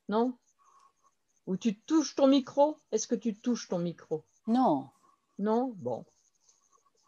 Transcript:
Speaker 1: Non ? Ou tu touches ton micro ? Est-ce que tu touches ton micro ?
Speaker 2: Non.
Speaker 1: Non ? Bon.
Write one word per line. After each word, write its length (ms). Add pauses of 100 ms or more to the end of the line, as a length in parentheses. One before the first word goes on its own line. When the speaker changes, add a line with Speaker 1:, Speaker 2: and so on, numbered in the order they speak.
Speaker 1:
Non ? 280 (1080)
Ou 80
tu 240
touches 340
ton 140
micro ? 500 (140)
Est-ce 160
que 80
tu 180
touches 360
ton 100
micro ? 440 (220)
Speaker 2:
Non. 440 (500)
Speaker 1:
Non ? 380
Bon. 280 (1040)